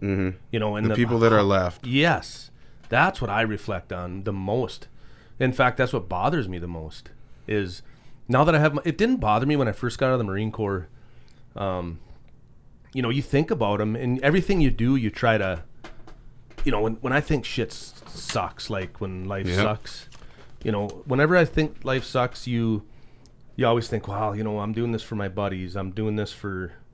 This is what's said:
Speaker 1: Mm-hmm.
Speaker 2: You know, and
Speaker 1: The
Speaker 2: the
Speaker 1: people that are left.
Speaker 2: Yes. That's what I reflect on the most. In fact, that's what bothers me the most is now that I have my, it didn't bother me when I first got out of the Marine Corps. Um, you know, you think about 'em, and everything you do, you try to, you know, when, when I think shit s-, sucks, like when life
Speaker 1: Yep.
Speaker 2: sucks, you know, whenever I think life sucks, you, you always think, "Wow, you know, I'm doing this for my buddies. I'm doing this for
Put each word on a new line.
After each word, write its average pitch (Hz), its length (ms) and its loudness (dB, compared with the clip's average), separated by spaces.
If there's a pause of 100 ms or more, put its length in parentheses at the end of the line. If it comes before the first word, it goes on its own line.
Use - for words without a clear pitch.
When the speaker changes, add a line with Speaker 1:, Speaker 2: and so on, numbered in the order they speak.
Speaker 1:
Mm-hmm. 95 360 0 (160)
Speaker 2:
You 117 80 2
know, 104 160 0
and 107 100 0
Speaker 1:
The 110 40 4
Speaker 2:
the 107 40 2
Speaker 1:
people 117 260 4
that 113 120 8
are 107 100 8
left. 95 420 2
Speaker 2:
Yes. 139 680 0 (360)
That's 156 320 2
what 113 100 -2
I 104 100 0
reflect 104 520 -4
on 90 300 -8
the 101 100 -4
most. 101 540 -4 (540)
In 127 120 2
fact, 127 240 2
that's 127 160 2
what 95 160 -4
bothers 101 400 0
me 92 120 -6
the 87 80 -8
most 80 420 -10 (380)
is 101 340 -2 (460)
now 127 160 6
that 160 100 6
I 147 60 6
have 151 140 4
my, 147 100 -2
it 165 120 0
didn't 240 200 4
bother 113 280 2
me 147 120 2
when 135 100 2
I 104 60 0
first - 260 -4
got 135 120 2
out - 20 4
of 123 60 2
the 113 60 0
Marine 104 280 -2
Corps. 98 340 -2 (720)
Um, 90 420 -4 (920)
you 131 100 -2
know, 117 80 2
you 135 120 0
think 147 280 2
about 104 300 2
'em, 107 160 0
and 127 240 0
everything 165 400 4
you 135 100 6
do, 120 260 4
you 113 140 2
try 113 260 2
to, 92 280 -2 (1000)
you - 80 4
know, 104 80 2
when, 113 220 0
when 127 100 -2
I 147 80 4
think 147 240 0
shit - 260 -2
s-, - 220 -14 (140)
sucks, - 640 -4
like 95 300 -6
when 92 240 -6
life 98 240 -4
Speaker 1:
Yep. 90 80 0
Speaker 2:
sucks, - 520 -2 (540)
you - 100 -2
know, 101 140 0 (200)
whenever 147 300 4
I 170 80 8
think 151 400 -2
life 131 200 -2
sucks, 123 420 -2
you, 113 380 0 (720)
you 123 100 2
always 117 220 2
think, 110 200 -4
"Wow, 104 240 -2
you 107 120 -4
know, 107 160 -4
I'm 104 120 -4
doing 117 200 -2
this 110 100 -2
for - 140 -8
my 101 120 -2
buddies. 95 480 -4
I'm 95 140 -4
doing 107 260 -2
this 104 160 -4
for 92 400 -8 (220)